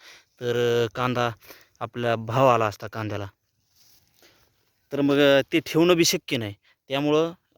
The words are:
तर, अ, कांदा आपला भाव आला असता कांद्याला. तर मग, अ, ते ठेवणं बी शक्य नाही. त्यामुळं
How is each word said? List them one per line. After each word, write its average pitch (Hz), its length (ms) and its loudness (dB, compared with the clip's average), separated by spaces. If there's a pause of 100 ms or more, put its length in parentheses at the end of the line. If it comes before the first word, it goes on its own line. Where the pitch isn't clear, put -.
(400)
तर, 120 440 -2
अ, 113 120 -8
कांदा 123 340 -2 (500)
आपला 117 360 -4
भाव 113 300 0
आला 117 200 4
असता 104 200 -8
कांद्याला. 104 400 -10 (1700)
तर 143 80 -4
मग, 143 180 2
अ, 139 220 6 (120)
ते 165 80 2
ठेवणं 170 360 2
बी 165 80 2
शक्य - 320 -2
नाही. 107 180 -6 (340)
त्यामुळं 147 440 0 (260)